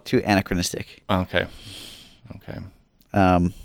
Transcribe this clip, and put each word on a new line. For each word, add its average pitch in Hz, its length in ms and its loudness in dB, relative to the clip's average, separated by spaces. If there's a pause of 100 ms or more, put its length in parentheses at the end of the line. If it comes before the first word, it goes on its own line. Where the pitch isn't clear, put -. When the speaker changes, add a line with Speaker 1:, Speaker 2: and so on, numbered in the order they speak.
Speaker 1:
Too 123 200 2
anachronistic. - 840 -2
Speaker 2:
Okay. 92 380 0 (920)
Okay. - 220 -12 (540)
Speaker 1:
Um, 90 400 4 (120)